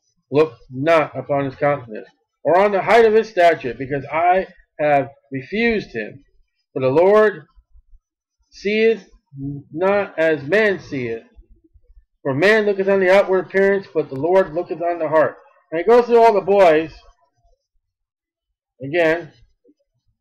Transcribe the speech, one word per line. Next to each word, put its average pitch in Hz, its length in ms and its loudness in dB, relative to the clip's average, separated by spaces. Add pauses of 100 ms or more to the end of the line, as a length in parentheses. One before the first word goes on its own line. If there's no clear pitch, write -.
(300)
"Look 156 220 0 (180)
not 143 460 -2
upon 139 300 -4
his 131 80 -10
countenance, 120 540 -6 (360)
or 156 140 2
on 202 140 2
the 190 100 -2
height 226 240 4
of 214 80 2
his 220 160 0
stature, 160 420 2
because 135 400 -8
I 180 360 0 (300)
have 143 320 0 (220)
refused 196 640 -4
him." 104 300 -12 (500)
For 139 60 -6
the 131 100 0
Lord 190 540 2 (1040)
seeth 214 580 -2 (640)
not 190 460 -2
as 160 240 0
man 190 380 0
seeth. 120 420 -10 (1000)
For 139 120 -4
man 208 320 2
looketh 196 220 -4
on 196 120 2
the 185 100 2
outward 185 360 2
appearance, 196 460 -2
but 147 160 -4
the 139 80 -12
Lord 170 380 0
looketh 170 280 -8
on 170 160 -4
the 160 100 -4
heart. 147 280 0 (340)
And 160 80 -6
he 170 80 -6
goes 233 200 4
through 233 120 4
all 226 160 6
the 196 60 0
boys. 165 520 2 (1900)
Again, 160 500 -2 (880)